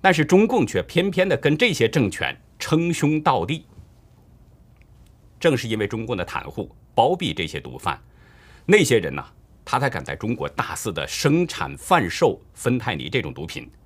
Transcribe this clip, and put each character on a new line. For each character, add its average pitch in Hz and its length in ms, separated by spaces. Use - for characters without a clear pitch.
但 185 120
是 156 100
中 190 240
共 220 180
却 95 180
偏 185 280
偏 185 160
地 160 80
跟 147 220
这 226 160
些 113 140
政 107 220
权 69 260
称 170 360
兄 156 280
道 127 240
弟。 156 220
正 156 160
是 117 120
因 110 100
为 104 100
中 113 180
共 117 100
的 90 100
袒 - 240
护、 - 240
包 135 200
庇 160 180
这 85 120
些 76 140
毒 64 180
贩， - 240
那 202 180
些 123 140
人 82 160
呢， 71 100
他 - 140
才 135 120
敢 92 140
在 67 120
中 110 180
国 73 140
大 - 260
肆 - 180
地 78 140
生 165 400
产、 - 320
贩 139 320
售 - 320
芬 123 260
太 110 160
尼 69 140
这 127 120
种 71 120
毒 73 120
品。 - 240